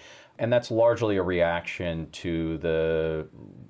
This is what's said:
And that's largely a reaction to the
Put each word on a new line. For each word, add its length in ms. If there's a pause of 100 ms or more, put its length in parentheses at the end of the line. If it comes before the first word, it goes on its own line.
(380)
And 120
that's 200
largely 480
a 40
reaction 880
to 460
the 680 (420)